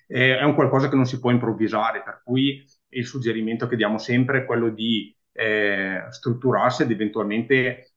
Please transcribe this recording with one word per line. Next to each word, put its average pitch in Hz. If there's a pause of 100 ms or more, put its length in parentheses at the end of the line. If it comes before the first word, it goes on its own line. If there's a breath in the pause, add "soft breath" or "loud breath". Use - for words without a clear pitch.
Eh, 127
è 139
un 147
qualcosa 135
che 139
non 131
si -
può 123
improvvisare, 110
per -
cui 135 (260 soft breath)
il 127
suggerimento 113
che 120
diamo 110
sempre 127
è 127
quello 117
di, 107 (160)
eh, 101
strutturarsi 123
ed 123
eventualmente, 110